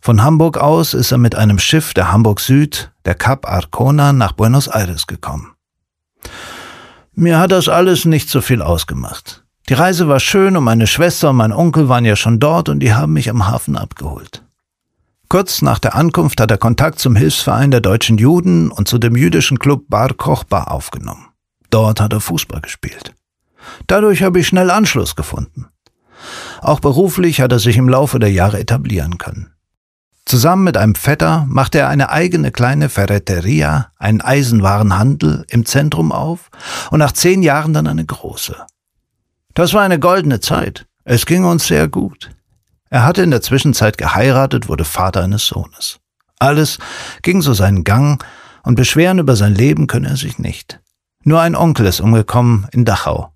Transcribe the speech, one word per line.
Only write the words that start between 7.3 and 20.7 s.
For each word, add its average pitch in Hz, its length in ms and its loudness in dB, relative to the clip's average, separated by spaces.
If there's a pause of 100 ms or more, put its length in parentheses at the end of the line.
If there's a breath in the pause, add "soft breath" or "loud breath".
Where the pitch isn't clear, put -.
hat 185 140 2
das 185 160 2
alles 175 360 2
nicht 156 240 2
so 135 120 0
viel 117 220 0
ausgemacht. 71 840 -6 (240)
Die 139 60 2
Reise 175 340 2
war 139 100 4
schön 190 380 2
und 147 80 0
meine 113 240 2
Schwester 160 420 0
und 131 60 4
mein 110 160 2
Onkel 156 360 2
waren 123 160 2
ja 107 120 4
schon 113 240 2
dort 156 280 0
und 71 120 -2
die 107 140 2
haben 151 180 0
mich - 180 -2
am 107 160 0
Hafen 85 300 -4
abgeholt.“ - 680 -12 (840)
Kurz 185 340 -2
nach 131 160 0
der - 160 -2
Ankunft 156 480 0
hat 107 80 0
er 104 80 2
Kontakt 120 400 0
zum 123 180 2
Hilfsverein 127 540 0
der 123 100 4
deutschen 107 380 2
Juden 170 520 2
und 101 160 -4
zu - 120 -2
dem 120 180 2
jüdischen 151 420 2
Club 143 300 0
Bar 117 240 0
Kochba 127 520 -4
aufgenommen. - 640 -12 (420)